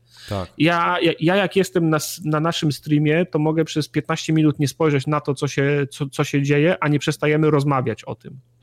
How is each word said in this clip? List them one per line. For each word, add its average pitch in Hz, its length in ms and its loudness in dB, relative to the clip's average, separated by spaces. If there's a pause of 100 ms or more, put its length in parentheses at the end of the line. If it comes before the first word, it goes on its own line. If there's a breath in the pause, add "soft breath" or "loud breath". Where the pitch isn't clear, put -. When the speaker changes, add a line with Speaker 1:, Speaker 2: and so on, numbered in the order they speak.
(280 loud breath)
Speaker 1:
Tak. 98 300 -6
Speaker 2:
Ja, 170 440 2
ja, 165 180 2
ja 175 160 2
jak 190 200 0
jestem 175 340 2
na 156 60 2
s-, - 280 -6
na 151 160 0
naszym 160 320 0
streamie, 151 540 0
to - 120 -4
mogę 156 260 0
przez 156 240 -4
piętnaście 160 440 -4
minut 156 260 2
nie 143 100 0
spojrzeć 143 380 0
na 151 140 0
to, 143 140 -4
co 143 140 -4
się, 143 420 0
co, - 180 -8
co - 160 -2
się 143 180 0
dzieje, 147 380 2
a 151 80 0
nie 147 100 2
przestajemy 151 520 0
rozmawiać 139 540 0
o 117 100 -10
tym. - 260 -20 (220)